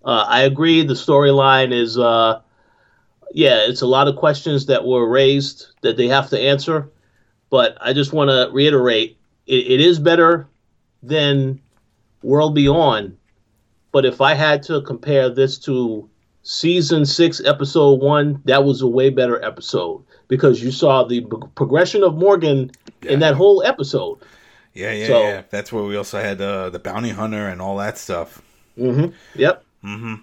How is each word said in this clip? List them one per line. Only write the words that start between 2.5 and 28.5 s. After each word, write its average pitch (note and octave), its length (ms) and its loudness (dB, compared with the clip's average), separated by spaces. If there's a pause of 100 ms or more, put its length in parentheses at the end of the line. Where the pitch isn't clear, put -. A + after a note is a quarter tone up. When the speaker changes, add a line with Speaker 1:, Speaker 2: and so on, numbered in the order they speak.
Speaker 1:
yeah, B2+ 340 4
it's B2+ 140 -4
a B2+ 40 -2
lot C3+ 220 2
of C#3+ 80 -4
questions D3 500 -2
that B2+ 200 0
were B2 200 2
raised C3+ 600 0 (160)
that A#2 160 0
they B2 80 2
have C#3 240 0
to A2+ 100 -2
answer, C#3+ 480 -2 (640)
but B2 300 2
I B2 120 -4
just C#3 200 -2
wanna C#3 400 0
reiterate, B2 680 0 (280)
it, B2+ 200 0
it C3 140 2
is E3+ 180 4
better E3 500 2 (540)
than C#3 580 -2 (640)
World D3 320 2
Beyond, C#3 640 2 (760)
but C3+ 160 2
if B2 140 -2
I C#3+ 140 4
had D3 300 0
to D#3 180 -4
compare C3+ 460 -2
this C3+ 320 -2
to A#2 480 -6 (360)
Season D#3+ 600 0
six, E3 400 0
Episode C#3 560 2
one, D3 440 0
that C#3 180 2
was C3 200 0
a C3 40 0
way C3 240 2
better B2 340 -2
episode, F2 600 -8 (240)
because B2+ 340 2
you B2 80 -4
saw C3 320 2
the A#2+ 200 -4
p-, A2+ 140 -12 (200)
progression E3+ 480 0
of E3 100 2
Morgan D#3+ 560 0 (320)
Speaker 2:
Yeah. - 80 -8
Speaker 1:
in C#3 100 0
that D#3 140 2
whole F#3+ 300 4
episode. D3 540 -6 (540)
Speaker 2:
Yeah, G#2 200 -10
yeah, G#2+ 160 -6
Speaker 1:
So A#2+ 120 4
Speaker 2:
yeah. G#2 300 -4
That's G#2 220 -10
where A2 100 -6
we G2+ 140 -8
also G2+ 240 -8
had, G2+ 200 -6
uh, F#2+ 300 -6
the F2+ 80 -14
bounty A2 320 -8
hunter G#2 380 -8
and F2+ 120 -12
all G2 180 -8
that G#2 200 -8
stuff. - 420 -10 (380)